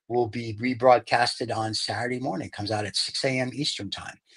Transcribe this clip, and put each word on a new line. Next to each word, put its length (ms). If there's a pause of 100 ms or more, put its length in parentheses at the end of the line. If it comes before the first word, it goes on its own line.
will 200
be 340
rebroadcasted 920
on 180
Saturday 460
morning. 280
It 60
comes 180
out 140
at 100
six 300
A 140
M 140
Eastern 360
time. 300 (180)